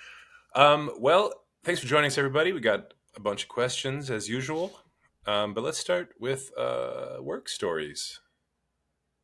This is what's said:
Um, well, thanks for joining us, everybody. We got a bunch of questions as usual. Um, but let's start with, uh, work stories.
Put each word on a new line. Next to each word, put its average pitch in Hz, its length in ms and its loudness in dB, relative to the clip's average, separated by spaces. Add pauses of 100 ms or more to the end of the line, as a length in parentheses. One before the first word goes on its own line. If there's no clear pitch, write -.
(540)
Um, 147 460 6
well, 175 340 4 (300)
thanks 175 180 -2
for 131 60 -6
joining 147 200 6
us, 135 100 -2
everybody. 147 360 2
We 170 60 -4
got 107 340 2 (220)
a - 40 -16
bunch 101 240 -2
of - 60 -20
questions 135 600 -2
as 107 200 -4
usual. 156 500 -4 (460)
Um, 104 280 2
but 110 100 -2
let's 156 160 -2
start 180 400 -2
with, 135 380 -4
uh, 123 640 -4
work - 280 -10
stories. 78 680 -6 (1040)